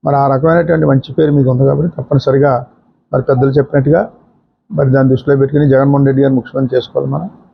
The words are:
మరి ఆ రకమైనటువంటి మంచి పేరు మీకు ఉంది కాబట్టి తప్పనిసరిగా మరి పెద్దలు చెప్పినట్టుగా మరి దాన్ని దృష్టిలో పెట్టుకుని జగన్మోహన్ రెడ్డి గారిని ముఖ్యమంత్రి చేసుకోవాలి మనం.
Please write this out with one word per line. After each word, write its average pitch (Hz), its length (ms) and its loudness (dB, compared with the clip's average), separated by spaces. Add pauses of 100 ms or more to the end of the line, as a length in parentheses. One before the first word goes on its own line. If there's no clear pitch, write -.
మరి 143 120 -2
ఆ 139 80 0 (100)
రకమైనటువంటి 160 520 0
మంచి 135 300 0
పేరు 156 160 2
మీకు 135 180 2
ఉంది 127 140 0
కాబట్టి 143 320 0
తప్పనిసరిగా 135 560 0 (600)
మరి 127 100 -2
పెద్దలు 131 280 0
చెప్పినట్టుగా 143 520 0 (680)
మరి 143 240 -2
దాన్ని 135 180 2
దృష్టిలో 139 240 0
పెట్టుకుని 143 340 0
జగన్మోహన్ 139 380 2
రెడ్డి 135 140 0
గారిని 135 180 2
ముఖ్యమంత్రి 127 360 -4
చేసుకోవాలి 135 340 -4
మనం. 160 180 -8 (260)